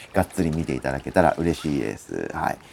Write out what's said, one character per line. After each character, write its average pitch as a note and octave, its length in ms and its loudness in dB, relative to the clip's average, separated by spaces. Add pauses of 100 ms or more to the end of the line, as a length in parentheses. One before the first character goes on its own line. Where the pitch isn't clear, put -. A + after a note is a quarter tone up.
(140)
が F#2 80 4
っ - 60 -4
つ - 140 -2
り E2 80 0
見 D#2+ 140 -2
て - 100 -2
い B1+ 60 -4
た C2 100 -2
だ C2+ 80 -4
け - 140 -8
た F#2 100 6
ら D2+ 160 4
嬉 E2 220 0
し D2 160 -2
い - 20 0
で G#1 200 -4
す。 G1+ 360 -8
は - 160 -2
い。 - 80 -6 (140)